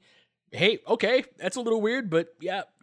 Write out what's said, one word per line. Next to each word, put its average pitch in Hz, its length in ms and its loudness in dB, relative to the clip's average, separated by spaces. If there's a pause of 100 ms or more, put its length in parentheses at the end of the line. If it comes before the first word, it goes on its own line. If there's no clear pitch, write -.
(520)
hey, 185 360 2
okay, 226 360 2 (140)
that's 185 180 -6
a 254 60 -6
little 226 200 0
weird, 226 280 0
but 165 320 0
yeah, 180 220 -4 (200)